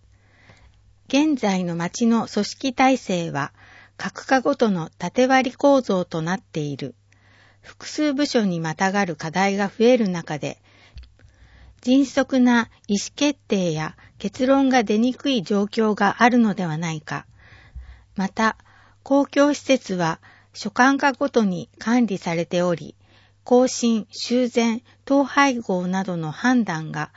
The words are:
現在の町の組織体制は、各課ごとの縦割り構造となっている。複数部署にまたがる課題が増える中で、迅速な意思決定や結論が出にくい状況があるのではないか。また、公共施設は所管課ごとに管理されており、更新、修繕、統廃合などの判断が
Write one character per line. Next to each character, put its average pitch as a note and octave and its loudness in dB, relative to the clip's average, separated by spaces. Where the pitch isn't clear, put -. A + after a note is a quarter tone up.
現 D4 2
在 F#3 -2
の F3 -4
町 F3+ -2
の A3+ 2
組 G#3 -2
織 - -8
体 C4 4
制 E3+ -6
は、 C#3+ -6
各 - -12
課 C4 2
ご C#4+ 0
と A3 2
の E3 -4
縦 B3 0
割 C4 2
り - -20
構 C#4 4
造 F#3 -2
と E3 -6
な E3+ -2
っ F#3+ -10
て - -10
い D3 -6
る。 - -12
複 - -20
数 D4+ -2
部 C#4+ 0
署 A#3+ 0
に F3 -2
ま D#3+ -6
た F#3+ 0
が G3+ 0
る E3+ -4
課 D#3+ -10
題 G3 0
が G3+ -2
増 A3 0
え B3 6
る A3+ 0
中 E3+ -6
で、 C#3 -10
迅 C4+ 2
速 C4 -2
な A#3+ 4
意 G#3 -2
思 - -8
決 C#4+ -2
定 F#3 -2
や D#3 -6
結 - -4
論 C4+ 4
が B3+ 4
出 G#3+ 0
に A#3+ 0
く C#4+ -6
い A#3+ 0
状 G3+ 0
況 G#3+ 0
が G3+ 0
あ A#3+ 6
る A#3+ 4
の A3 4
で F#3 -4
は D#3 -4
な E3 -6
い D#3 -8
か。 - -10
ま G3 -2
た、 A3 -2
公 C#4 2
共 C#4+ 2
施 - -6
設 B3+ 0
は E3 -2
所 - -10
管 C4+ 4
課 C#4 2
ご C#4+ -4
と A3+ 2
に F3+ -4
管 A#3+ 2
理 G3 -4
さ F3 -4
れ E3+ -2
て F3 -2
お F3+ 0
り、 D3+ -8
更 B3 4
新、 A3+ -2
修 B3 -2
繕、 A#3 0
統 C#4 2
廃 C4+ 2
合 F3+ -4
な F#3 -2
ど F3+ -6
の D#3+ -6
判 B3 2
断 D#3+ -6
が D3+ -8